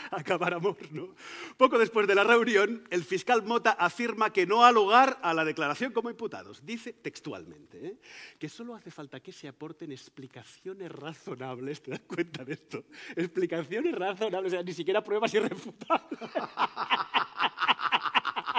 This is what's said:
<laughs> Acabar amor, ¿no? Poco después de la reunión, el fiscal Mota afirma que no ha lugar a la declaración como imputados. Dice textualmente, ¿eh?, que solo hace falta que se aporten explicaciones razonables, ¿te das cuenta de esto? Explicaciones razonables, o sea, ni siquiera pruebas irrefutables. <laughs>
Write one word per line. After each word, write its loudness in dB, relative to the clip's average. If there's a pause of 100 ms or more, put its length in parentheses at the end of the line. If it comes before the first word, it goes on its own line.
<laughs> -12
Acabar -2
amor, -2 (140)
¿no? -12 (420)
Poco 6
después 4
de 4
la 6
reunión, 4
el -2
fiscal 0
Mota 2
afirma 0
que 4
no 4
ha 12
lugar 6
a 2
la 2
declaración -2
como -2
imputados. -12
Dice -12
textualmente, -14
¿eh?, -12 (400)
que -12
solo -14
hace -18
falta -16
que -20
se -18
aporten -14
explicaciones -16
razonables, -10
¿te -12
das -8
cuenta -8
de -8
esto? -12 (320)
Explicaciones -2
razonables, -2
o 0
sea, -2
ni -6
siquiera 0
pruebas 0
irrefutables. -2
<laughs> -4 (1700)